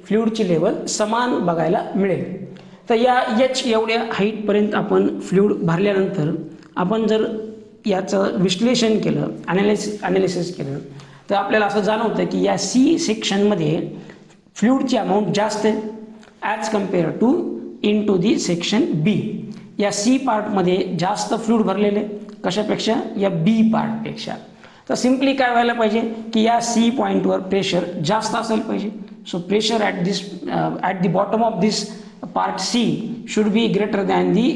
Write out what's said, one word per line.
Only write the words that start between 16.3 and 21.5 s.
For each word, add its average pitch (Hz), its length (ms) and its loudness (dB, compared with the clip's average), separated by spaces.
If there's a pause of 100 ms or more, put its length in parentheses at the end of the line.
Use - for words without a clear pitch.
as 214 300 -2
compare 185 380 0 (100)
to 220 80 4 (600)
into 208 340 2
the 208 80 2 (140)
section 202 400 0 (220)
B. 208 60 4 (680)
या 202 140 0
सी 233 240 2 (100)
पार्टमध्ये 202 500 2 (240)
जास्त 196 340 -2 (100)
फ्लुइड 220 220 2